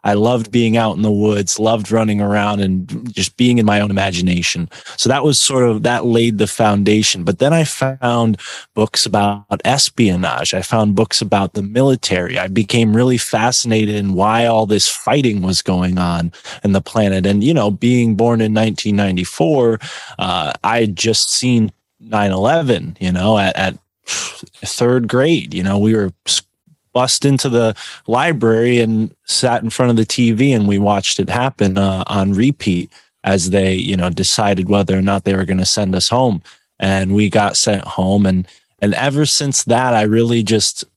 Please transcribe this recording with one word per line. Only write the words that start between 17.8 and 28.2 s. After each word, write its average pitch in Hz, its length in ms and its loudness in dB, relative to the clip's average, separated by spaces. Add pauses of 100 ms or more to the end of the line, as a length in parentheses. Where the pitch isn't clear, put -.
born 113 280 2
in 110 100 0
nineteen 107 440 0
ninety-four, 110 840 0 (380)
uh, 90 340 -4 (100)
I 117 180 0
had 104 160 0
just - 340 -2
seen 120 420 0 (260)
nine 104 320 -2
eleven, 117 720 0
you 92 100 -2
know, 98 280 2
at, - 180 -2
at - 220 -4 (280)
third - 1000 -4
grade. 127 460 0
You 90 80 -4
know, 98 160 0
we 110 160 4
were 98 180 0 (140)
s-, - 160 -2 (500)
bust 127 320 0
into 139 240 2
the 117 260 2 (320)
library 120 720 2